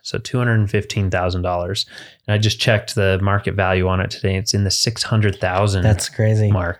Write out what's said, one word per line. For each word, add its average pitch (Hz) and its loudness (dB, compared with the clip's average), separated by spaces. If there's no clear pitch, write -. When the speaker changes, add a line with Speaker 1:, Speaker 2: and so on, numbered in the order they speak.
Speaker 1:
so - -6
two 117 -6
hundred 120 2
and 101 2
fifteen 101 -2
thousand 90 0
dollars. 90 -2
And 104 0
I - 2
just 107 2
checked - 0
the 95 2
market 98 0
value 92 2
on 92 0
it 92 -2
today. 95 -2
It's 95 -4
in 101 0
the 95 0
six - -2
hundred 107 0
thousand 95 0
Speaker 2:
That's 98 2
crazy. 107 2
Speaker 1:
mark. 92 0